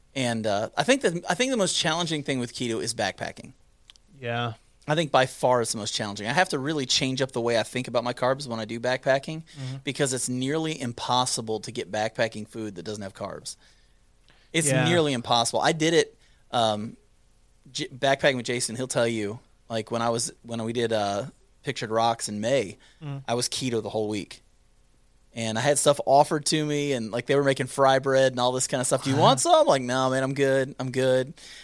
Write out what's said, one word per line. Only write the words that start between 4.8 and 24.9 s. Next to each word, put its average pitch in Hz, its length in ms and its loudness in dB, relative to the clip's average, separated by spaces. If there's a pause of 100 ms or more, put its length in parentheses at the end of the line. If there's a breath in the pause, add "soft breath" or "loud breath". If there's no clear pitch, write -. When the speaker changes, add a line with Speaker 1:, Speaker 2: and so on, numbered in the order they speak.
Speaker 1:
I 151 80 0
think 160 160 -2
by 131 160 6
far 127 340 2
it's 113 120 -2
the 117 40 -6
most 104 160 -6
challenging. 104 340 -6
I 127 60 -2
have 185 160 2
to 151 80 -4
really 139 300 -2
change 131 340 0
up 131 100 -2
the 123 100 -4
way 117 180 2
I 107 40 2
think 127 240 -6
about 117 160 0
my 123 100 -2
carbs 135 340 -2
when 117 120 -6
I 110 60 -6
do 113 140 -8
backpacking 135 640 0
Speaker 2:
Mm-hmm. 135 400 -12
Speaker 1:
because 139 300 -2
it's 123 140 -4
nearly 143 540 -2
impossible 120 800 -2
to 123 100 -12
get 110 200 -8
backpacking 110 560 -2
food 107 280 -10
that 85 80 -12
doesn't 104 200 -10
have 95 100 -12
carbs. 82 420 -12 (960 soft breath)
It's 156 160 2
Speaker 2:
Yeah. 131 180 4
Speaker 1:
nearly 156 280 4
impossible. 120 480 2
I 156 120 4
did 160 200 2
it, - 240 4 (340 soft breath)
um, 110 460 0 (760)
J-, 147 180 -8
backpacking 135 480 2
with 117 100 -6
Jason. 120 300 -4
He'll 127 100 -4
tell 120 200 0
you, 110 320 -4 (300)
like, 113 220 -6
when 117 100 -2
I 117 80 0
was, 117 220 -2 (120)
when 117 200 -8
we 113 100 -6
did, 117 200 0
uh, 104 320 0 (360)
Pictured 120 300 -6
Rocks 113 380 0
in 104 120 -6
May, 113 360 -2 (260 soft breath)
Speaker 2:
Mm. 139 240 -10
Speaker 1:
I 117 80 -2
was 123 120 -2
keto 117 360 -2
the 101 80 -6
whole 110 160 -2
week. 104 340 -6 (920)